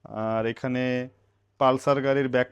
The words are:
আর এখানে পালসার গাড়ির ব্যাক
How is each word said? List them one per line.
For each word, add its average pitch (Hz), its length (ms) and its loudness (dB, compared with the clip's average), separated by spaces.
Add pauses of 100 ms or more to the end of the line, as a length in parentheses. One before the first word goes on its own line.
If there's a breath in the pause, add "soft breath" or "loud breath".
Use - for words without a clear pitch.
আর 110 420 -4
এখানে 127 600 -4 (500)
পালসার 135 440 2
গাড়ির 135 260 2
ব্যাক 123 240 0